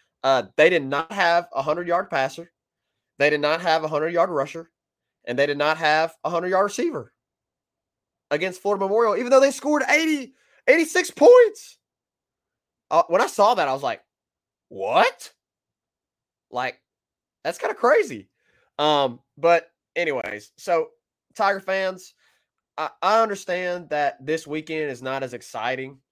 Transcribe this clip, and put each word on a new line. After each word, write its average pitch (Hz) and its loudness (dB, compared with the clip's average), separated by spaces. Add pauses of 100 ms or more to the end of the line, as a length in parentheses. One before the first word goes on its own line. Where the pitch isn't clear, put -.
(220)
Uh, 131 2 (120)
they 156 6
did 165 2
not 151 -6
have 175 0
a 135 -4
hundred-yard 170 -4
passer. 139 -6 (680)
They 147 4
did 147 -2
not 151 0
have 165 0
a 151 -6
hundred-yard 165 -2
rusher, 156 -8 (540)
and 123 -6
they 139 2
did 143 -4
not 156 0
have 160 0 (100)
a 160 -4
hundred-yard 180 0
receiver 208 -6 (1160)
against 180 -6
Florida 196 -2
Memorial, 208 0
even 247 -4
though 262 6
they 277 4
scored 294 -2
eighty, 302 0 (320)
eighty-six 330 2
points. 466 6 (1120)
Uh, 165 2
when 180 2
I 254 2
saw 220 2
that, 160 0
I 131 -2
was 135 -4
like, 120 -6 (680)
"What?" - -2 (1160)
Like, 123 -8 (640)
that's 175 -6
kinda 427 -4
crazy. 240 0 (500)
Um, 143 0 (180)
but 165 2 (240)
anyways, 120 -6
so 170 -2 (460)
Tiger 196 -2
fans, 190 -6 (600)
I, 151 -8 (120)
I 214 4
understand 180 -6
that 143 -4
this 156 -6
weekend 156 -8
is 123 -12
not 131 -6
as 123 -10
exciting 127 -8 (140)